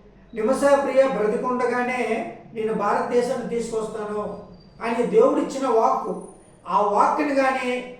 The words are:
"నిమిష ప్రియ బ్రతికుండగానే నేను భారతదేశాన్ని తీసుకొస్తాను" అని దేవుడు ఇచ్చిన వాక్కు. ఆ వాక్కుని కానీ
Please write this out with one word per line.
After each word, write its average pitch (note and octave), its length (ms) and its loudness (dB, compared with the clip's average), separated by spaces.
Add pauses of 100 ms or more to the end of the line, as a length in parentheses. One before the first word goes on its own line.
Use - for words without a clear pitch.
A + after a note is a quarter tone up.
(340)
"నిమిష A#3 280 0
ప్రియ C4+ 460 4
బ్రతికుండగానే A#3+ 1300 -2 (160)
నేను A3 200 -4
భారతదేశాన్ని A#3 760 0
తీసుకొస్తాను" G#3 960 -6 (380)
అని A#3 220 -2
దేవుడు A#3+ 360 4
ఇచ్చిన C4+ 280 -4
వాక్కు. A3 600 0 (400)
ఆ F#3+ 140 0
వాక్కుని C#4+ 540 2
కానీ B3+ 640 -2